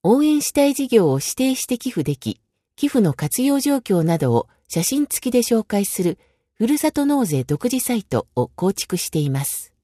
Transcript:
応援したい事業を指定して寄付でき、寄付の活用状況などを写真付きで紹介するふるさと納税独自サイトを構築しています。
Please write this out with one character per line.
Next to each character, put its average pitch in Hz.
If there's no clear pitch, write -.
応 240
援 302
し -
た 285
い 285
事 269
業 175
を 135
指 -
定 262
し -
て 247
寄 247
付 156
で 139
き、 -
寄 285
付 269
の 160
活 151
用 277
状 285
況 185
な 165
ど 127
を 117
写 165
真 277
付 -
き -
で 247
紹 220
介 202
す -
る 175
ふ 214
る 294
さ 302
と 285
納 285
税 139
独 147
自 247
サ 247
イ 214
ト -
を 123
構 190
築 -
し -
て 160
い 147
ま 135
す。 -